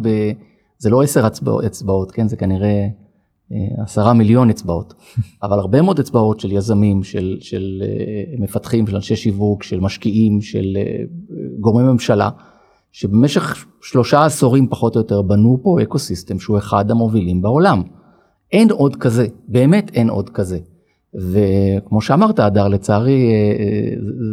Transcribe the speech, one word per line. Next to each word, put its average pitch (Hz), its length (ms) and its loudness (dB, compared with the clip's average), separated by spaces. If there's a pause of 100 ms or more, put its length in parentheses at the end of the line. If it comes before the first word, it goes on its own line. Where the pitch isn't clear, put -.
ב-, 107 300 0 (460)
זה 110 120 -2
לא 123 140 4
עשר 127 240 2
אצבע-, 110 380 -2
אצבעות, 95 460 -4
כן? 113 160 -2
זה 107 80 -4
כנראה, 101 520 -2 (640)
אה, 110 320 -6
עשרה 107 300 2
מיליון 117 360 4
אצבעות, 92 440 -4 (240)
<laughs> - 260 -8
אבל 101 160 0
הרבה 98 220 2
מאוד 180 180 2
אצבעות 110 400 0
של 95 120 -6
יזמים, 101 520 0
של, 95 360 -6
של, 95 460 -8
אה, 104 540 -6
מפתחים, 110 480 -2
של 101 80 -4
אנשי 98 200 -2
שיווק, 104 480 -2
של - 160 -6
משקיעים, 104 640 0
של, 98 360 -4
אה, 117 260 -4 (560)
גורמי 113 240 2
ממשלה, 113 460 2 (640)
שבמשך 101 720 0 (160)
שלושה 143 440 2
עשורים 135 420 2
פחות 117 280 -2
או 117 40 2
יותר 107 220 0
בנו 104 420 4
פה 180 180 2
אקוסיסטם 101 580 -6
שהוא 104 180 -2
אחד 101 340 -2
המובילים 107 500 0
בעולם. 131 400 2 (680)
אין 214 200 4
עוד 139 240 0
כזה, 120 320 0 (200)
באמת 131 460 2
אין 113 160 2
עוד 98 200 -4
כזה. 92 300 -4 (560)
וכמו 98 840 0
שאמרת, 214 380 2
הדר, 101 280 2
לצערי, 113 640 2
אה, 104 280 2
אה, 107 360 -2 (380)